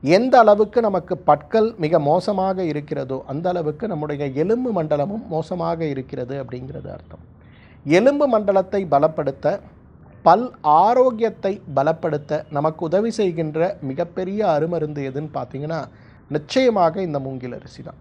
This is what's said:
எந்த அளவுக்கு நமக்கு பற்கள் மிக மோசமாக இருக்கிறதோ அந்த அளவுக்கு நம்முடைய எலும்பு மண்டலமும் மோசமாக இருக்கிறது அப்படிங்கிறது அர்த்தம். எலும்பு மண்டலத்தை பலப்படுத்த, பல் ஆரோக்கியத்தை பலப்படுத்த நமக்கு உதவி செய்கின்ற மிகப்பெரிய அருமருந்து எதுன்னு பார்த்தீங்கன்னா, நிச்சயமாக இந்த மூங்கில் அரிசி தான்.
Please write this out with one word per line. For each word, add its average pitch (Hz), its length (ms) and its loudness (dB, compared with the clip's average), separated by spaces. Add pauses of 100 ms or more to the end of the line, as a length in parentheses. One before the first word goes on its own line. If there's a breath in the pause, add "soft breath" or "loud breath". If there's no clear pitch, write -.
எந்த 208 360 4
அளவுக்கு 214 420 6
நமக்கு 190 340 -2 (140)
பற்கள் 214 400 2 (140)
மிக 160 160 2
மோசமாக 185 720 0
இருக்கிறதோ 143 460 -6 (160)
அந்த 160 200 -4
அளவுக்கு 156 400 -4
நம்முடைய 147 320 -6 (180)
எலும்பு 233 300 0
மண்டலமும் 156 500 -2 (120)
மோசமாக 170 460 -4 (120)
இருக்கிறது 135 500 -8
அப்படிங்கிறது 127 520 -12
அர்த்தம். - 280 -20 (640 soft breath)
எலும்பு 262 420 6
மண்டலத்தை 202 520 2 (120)
பலப்படுத்த, 147 640 0 (680)
பல் 196 220 6 (360)
ஆரோக்கியத்தை 226 720 2 (220)
பலப்படுத்த 151 760 -2
நமக்கு 156 380 -2
உதவி 208 320 0
செய்கின்ற 165 500 -2 (180)
மிகப்பெரிய 180 520 -6 (160)
அருமருந்து 151 520 -4
எதுன்னு 147 300 -10
பார்த்தீங்கன்னா, 143 420 -8 (500 loud breath)
நிச்சயமாக 180 720 2
இந்த 156 160 -4
மூங்கில் 127 380 -8
அரிசி - 260 -18
தான். - 180 -18